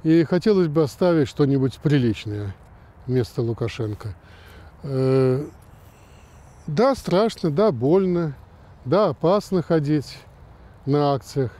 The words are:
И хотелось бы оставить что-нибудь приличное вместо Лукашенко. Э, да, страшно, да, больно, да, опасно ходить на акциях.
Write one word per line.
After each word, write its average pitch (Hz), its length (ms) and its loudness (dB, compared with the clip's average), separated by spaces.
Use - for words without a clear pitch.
И 160 200 4
хотелось 180 440 2
бы 156 160 2
оставить 160 440 2
что-нибудь 135 520 0
приличное 107 720 -2
вместо 127 340 -2
Лукашенко. 110 720 -6
Э, 131 600 0
да, 220 280 2
страшно, 185 540 -2
да, 190 220 2
больно, 170 640 0
да, 180 240 2
опасно 180 540 0
ходить 151 560 -2
на 143 280 2
акциях. 131 460 -4